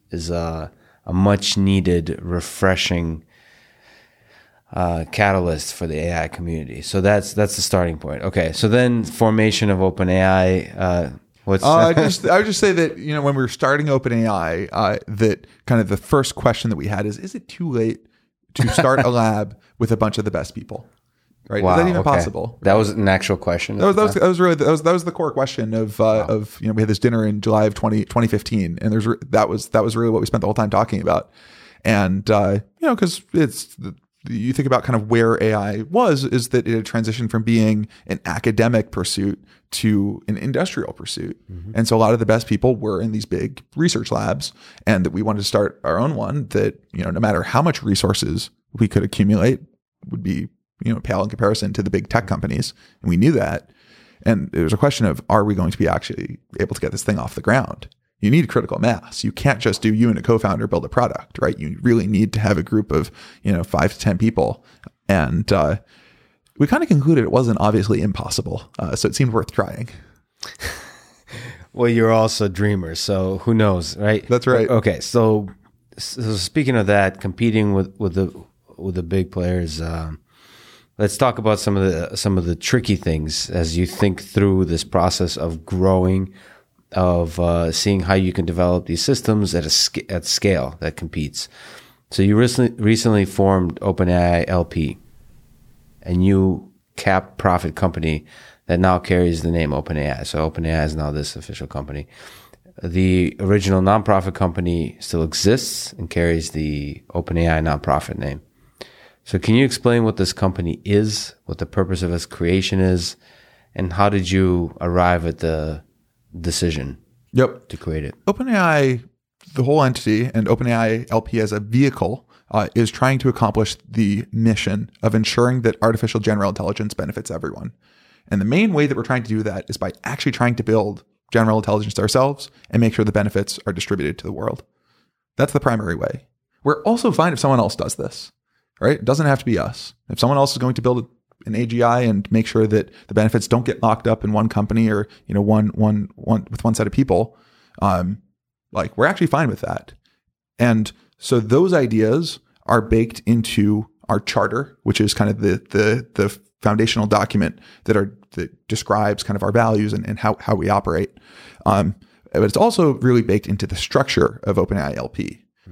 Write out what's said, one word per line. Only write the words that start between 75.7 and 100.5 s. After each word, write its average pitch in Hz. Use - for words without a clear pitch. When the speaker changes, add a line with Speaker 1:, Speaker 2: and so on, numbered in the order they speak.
Speaker 1:
so 110
speaking 127
of 98
that, 98
competing 107
with, 95
with 95
the, 92
with 90
the 90
big 92
players, 87
um, 80
let's 104
talk 127
about 107
some 101
of 98
the, 87
some 98
of 85
the 85
tricky 110
things 78
as 82
you 90
think 95
through 95
this 80
process 90
of 80
growing, 92
of, 87
uh, 85
seeing 101
how 90
you 95
can 87
develop 90
these 85
systems 110
at 85
a 78
sca-, -
at 90
scale 78
that 78
competes. 78
So 95
you 104
recently, 123
recently 107
formed 95
Open 95
A 90
I 87
L 87
P, 80
a 87
new 95
cap -
profit 90
company 80
that 90
now 92
carries 87
the 85
name 78
Open 76
A 71
I. -
So 76
Open 80